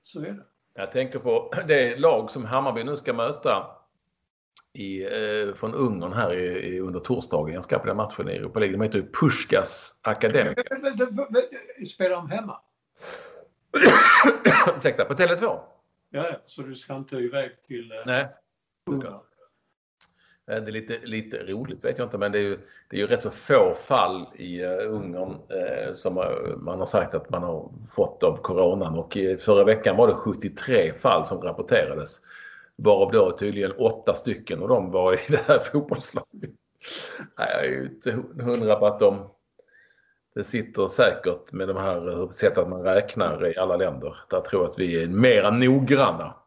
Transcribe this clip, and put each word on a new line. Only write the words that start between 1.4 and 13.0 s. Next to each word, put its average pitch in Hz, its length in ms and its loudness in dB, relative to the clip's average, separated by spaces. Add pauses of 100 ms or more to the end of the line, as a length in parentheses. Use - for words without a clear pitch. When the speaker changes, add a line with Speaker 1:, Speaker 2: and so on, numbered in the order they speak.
Speaker 2:
det 127 320 4
lag 131 320 4
som 131 140 -8
Hammarby 120 400 -2
nu 143 120 -6
ska 135 160 -4
möta 117 540 -2 (1040)
i, 98 320 -10
eh, 107 500 -4
från 110 200 -8
Ungern 98 380 -2
här 98 220 0
i, 90 400 -4
i, 92 60 -6
under 90 200 -6
torsdagen. 82 540 -4
Jag 90 100 -10
ska - 140 -2
på - 80 -6
den 98 100 -4
matchen 104 320 -6
i 92 40 -6
Europa 98 280 -6
League. 98 160 0
De 104 60 -2
heter 107 160 -2
ju 95 120 -4
Puskás - 920 0
Akademika. 110 680 0
Speaker 1:
Vänta, 269 340 -4
vänta, 247 260 -4
vänta, 240 100 4 (460)
spelar 180 300 -2
de 165 140 -10
hemma? 208 300 -8 (1120)